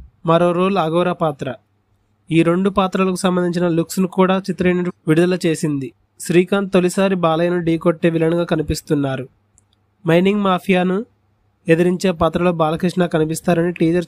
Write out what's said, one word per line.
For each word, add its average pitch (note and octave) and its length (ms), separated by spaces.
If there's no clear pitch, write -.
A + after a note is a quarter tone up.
మరో E3+ 260
రోల్ F#3 260
అఘోర E3+ 340
పాత్ర. C#3+ 420
ఈ E3 120
రెండు F#3 280
పాత్రలకు F#3+ 460
సంబంధించిన F3+ 520
లుక్స్ను E3+ 400
కూడా F#3 300
చిత్ర F3+ 300
యూనిట్ F3+ 200
విడుదల F3 380
చేసింది. D3 460
శ్రీకాంత్ F#3+ 520
తొలిసారి F#3+ 420
బాలయ్యను F3 460
ఢీకొట్టే E3 500
విలన్గా E3 340
కనిపిస్తున్నారు. D3 840
మైనింగ్ F#3+ 340
మాఫియాను F#3 640
ఎదిరించే F3+ 420
పాత్రలో E3+ 420
బాలకృష్ణ E3 540
కనిపిస్తారని E3 640
టీజర్ E3+ 360